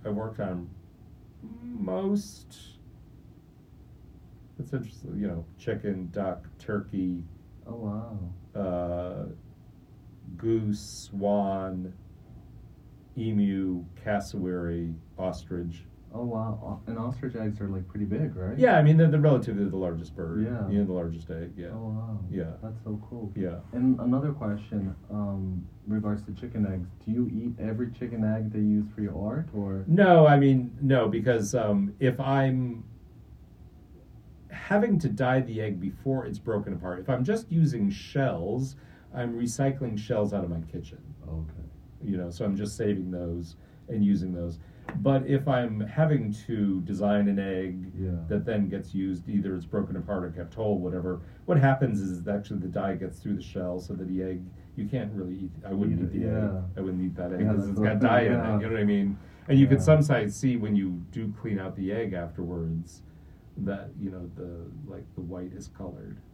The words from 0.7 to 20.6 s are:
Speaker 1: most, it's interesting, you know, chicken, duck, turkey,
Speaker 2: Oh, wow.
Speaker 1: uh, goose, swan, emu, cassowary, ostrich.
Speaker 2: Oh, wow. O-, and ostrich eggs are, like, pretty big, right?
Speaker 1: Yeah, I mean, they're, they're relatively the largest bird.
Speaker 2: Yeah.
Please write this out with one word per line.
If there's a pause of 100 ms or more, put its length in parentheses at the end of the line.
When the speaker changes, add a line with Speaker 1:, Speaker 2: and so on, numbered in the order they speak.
Speaker 1:
most, (1800)
it's
interesting,
you
know, (120)
chicken,
duck, (120)
turkey, (420)
Speaker 2:
Oh, (760)
wow.
Speaker 1:
uh, (1080)
goose, (280)
swan, (1200)
emu, (180)
cassowary, (240)
ostrich. (260)
Speaker 2:
Oh,
wow.
O-,
and
ostrich
eggs
are,
like,
pretty
big,
right?
Speaker 1:
Yeah,
I
mean,
they're,
they're
relatively
the
largest
bird.
Speaker 2:
Yeah.